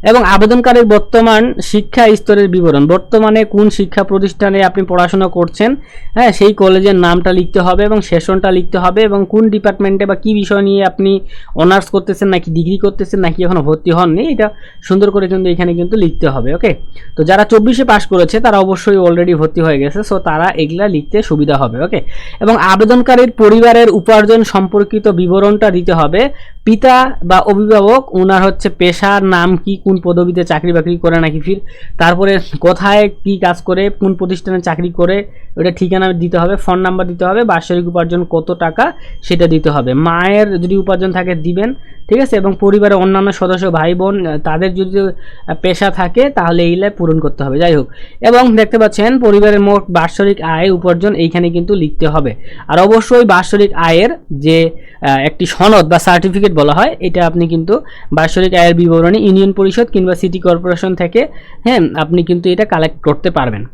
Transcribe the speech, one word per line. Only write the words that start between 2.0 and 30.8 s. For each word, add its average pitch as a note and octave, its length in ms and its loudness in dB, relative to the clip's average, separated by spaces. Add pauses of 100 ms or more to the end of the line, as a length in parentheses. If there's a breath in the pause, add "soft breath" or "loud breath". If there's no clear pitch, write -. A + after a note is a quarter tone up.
স্তরের G3+ 320 2
বিবরণ, E3+ 400 2
বর্তমানে G#3+ 580 2
কোন G#3+ 240 2
শিক্ষা G3 340 -2
প্রতিষ্ঠানে G3 600 -2
আপনি F#3+ 200 -2
পড়াশোনা F3+ 440 0
করছেন, F3 420 -2 (440 loud breath)
হ্যাঁ, A#3 180 4
সেই G3+ 220 2
কলেজের F#3+ 420 2
নামটা F3+ 360 2
লিখতে F3+ 280 0
হবে F3+ 240 2
এবং G#3 180 0
সেশনটা F#3+ 500 -2
লিখতে F3+ 260 0
হবে F#3 260 0
এবং G3+ 260 0
কোন A3 200 2
ডিপার্টমেন্টে G3 560 0
বা G3 100 -2
কী A3 180 -2
বিষয় G3+ 280 0
নিয়ে G3 240 0
আপনি G3 260 0 (440 loud breath)
অনার্স F#3+ 340 2
করতেছেন G3 380 -2
নাকি F3 240 -2
ডিগ্রি E3+ 260 -2
করতেছেন G3 420 -2
নাকি F3 240 -2
এখনো F3 180 0
ভর্তি D#3 300 -2
হননি, F3+ 420 0
এটা G#3+ 160 0 (340 loud breath)
সুন্দর G3 280 2
করে G3 160 -2
কিন্তু F#3 220 -2
এখানে F3 240 -2
কিন্তু F3 240 -2
লিখতে E3 320 0
হবে। C3 240 -2
ওকে, F3+ 200 -2 (420 soft breath)
তো D#3+ 80 -2
যারা F#3+ 200 2
চব্বিশে A3+ 400 2
পাস G#3 220 0
করেছে F#3 340 0
তারা A3 200 2
অবশ্যই F#3+ 380 0
already F3 380 2
ভর্তি D#3 260 -2
হয়ে D#3 180 0
গেছে, D3 200 -4
so G#3 200 -4
তারা D#3+ 300 -2
এগুলা E3 380 -2
লিখতে F#3 340 -2
সুবিধা D3 360 0
হবে। B2+ 260 -2
ওকে, F3+ 180 -4 (400 loud breath)
এবং A3 160 2
আবেদনকারীর A#3 720 4
পরিবারের A3+ 580 6
উপার্জন G#3+ 540 4
সম্পর্কিত G3+ 640 -2
বিবরণটা G3 640 2
দিতে F3+ 220 0
হবে। E3+ 360 0 (340 loud breath)
পিতা B3+ 480 4 (120)
বা F#3 160 2
অভিভাবক, G#3 760 2
ওনার F#3 280 2
হচ্ছে F#3+ 260 0
পেশার F#3+ 540 0
নাম F3+ 340 2
কি, G3 180 -4
কোন F#3+ 280 -2
পদবিতে F3 400 0
চাকরি E3+ 300 -2
বাকরি E3+ 240 -2